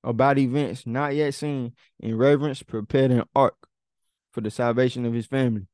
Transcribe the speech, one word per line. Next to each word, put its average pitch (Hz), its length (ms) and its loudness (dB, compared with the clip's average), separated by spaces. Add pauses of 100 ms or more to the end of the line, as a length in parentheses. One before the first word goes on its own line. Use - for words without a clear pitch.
about 131 340 2
events 135 480 -2
not 139 300 -4
yet 147 180 0
seen, 139 400 -6 (260)
in 113 180 -4
reverence 139 440 2
prepared 127 500 0
an 120 120 2 (100)
ark 135 220 4 (760)
for 113 100 -8
the 107 100 -4
salvation 123 540 0
of 117 80 -2
his 117 120 -4
family. 120 480 -2